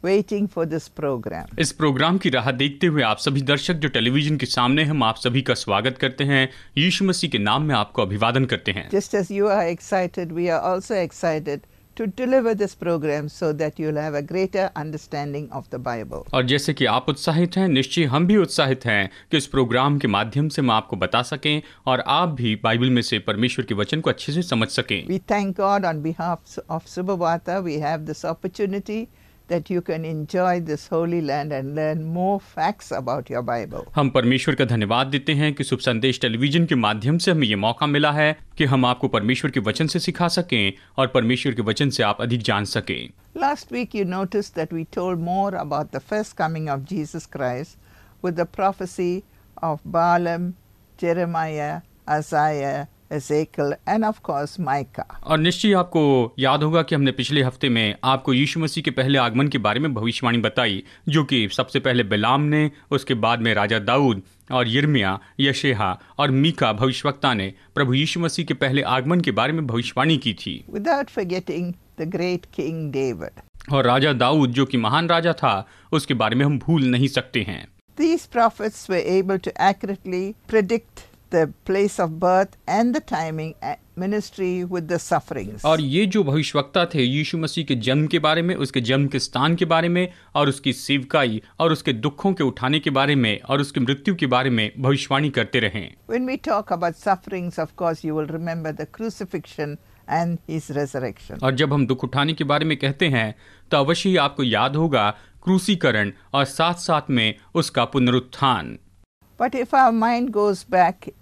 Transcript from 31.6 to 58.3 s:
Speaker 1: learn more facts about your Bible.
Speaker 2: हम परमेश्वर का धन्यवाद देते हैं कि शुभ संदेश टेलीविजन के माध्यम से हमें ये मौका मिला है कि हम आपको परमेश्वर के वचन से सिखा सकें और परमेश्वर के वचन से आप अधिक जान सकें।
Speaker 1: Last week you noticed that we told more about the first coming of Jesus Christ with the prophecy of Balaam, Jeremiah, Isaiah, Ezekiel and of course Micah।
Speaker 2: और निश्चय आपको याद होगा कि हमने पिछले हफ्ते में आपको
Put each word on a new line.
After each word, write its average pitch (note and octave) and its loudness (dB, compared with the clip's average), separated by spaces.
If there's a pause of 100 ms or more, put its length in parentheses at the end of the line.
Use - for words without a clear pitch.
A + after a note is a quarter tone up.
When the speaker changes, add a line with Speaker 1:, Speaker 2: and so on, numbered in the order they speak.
Speaker 1:
learn D#3 -2 (120)
more F#3+ 0 (200)
facts - -4 (100)
about B2+ -6
your B2 -4
Bible. A#2 -4 (140)
Speaker 2:
हम C#3 2
परमेश्वर B2+ 2
का C#3 2
धन्यवाद A#2 0
देते C#3 -2
हैं D3 2
कि C#3 -4
शुभ A#2+ -2
संदेश B2 0
टेलीविजन C#3 2
के D3+ 2
माध्यम A2+ 2
से F3+ 0
हमें D#3 4
ये G#2 2
मौका A2+ 0
मिला D3 2
है D3+ 2 (200)
कि D#3+ 4
हम C3 4
आपको B2 2
परमेश्वर A#2 0
के C3 0
वचन G#2+ 0
से E3 -2
सिखा F3 -2
सकें A#2 0 (240)
और C3 2
परमेश्वर B2 2
के A2+ -2
वचन A2 0
से - 0
आप G#2 2
अधिक A#2+ -2
जान G#2 0
सकें। D2+ -6 (260)
Speaker 1:
Last C#4+ -2
week A#3+ -6
you G#3 -2
noticed F#3+ -4
that D#3+ -4
we E3 -6 (140)
told F3+ -2
more F#3+ -2 (140)
about D3 -4
the C3+ -8
first G#3+ -4
coming D#3+ -4
of C3+ -10
Jesus D#3 -8 (100)
Christ B2+ -6 (460)
with F3 -2
the E3+ 0 (140)
prophecy F#3+ -2 (440)
of D#3 -2 (140)
Balaam, F3 2 (520)
Jeremiah, E3 -2 (300)
Isaiah, D3 0 (260)
Ezekiel D3+ -2 (160)
and G#3+ 2
of A3 0 (160)
course D3 -4
Micah। C#3 -6
Speaker 2:
और D#3 2
निश्चय F3 2
आपको D3 4
याद C3 4
होगा D#3+ 4
कि D#3+ 0
हमने C#3 2
पिछले C3+ 0
हफ्ते B2+ 0
में A2+ 2 (100)
आपको C3 2